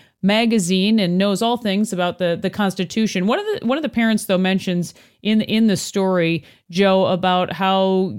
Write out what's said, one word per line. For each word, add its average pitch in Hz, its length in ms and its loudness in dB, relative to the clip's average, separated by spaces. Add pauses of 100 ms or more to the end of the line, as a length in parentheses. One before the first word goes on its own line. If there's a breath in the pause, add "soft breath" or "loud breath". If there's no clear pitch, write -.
(220 soft breath)
Magazine, 208 760 2
and 180 160 0
knows 190 240 0
all 233 160 0
things 214 380 -2
about 175 240 -4
the, 170 220 -2
the 185 100 -2
Constitution. 190 760 -2
One 262 120 0
of 415 80 -6
the, 427 200 -4
one 262 120 0
of 320 40 -4
the 277 60 -4
parents, 220 380 0
though, 185 120 2
mentions 185 540 -2 (300 soft breath)
in, 214 180 2
in 220 260 2
the 196 120 2
story, 180 680 0 (240 loud breath)
Joe, 190 380 2
about 180 460 0
how, 190 680 0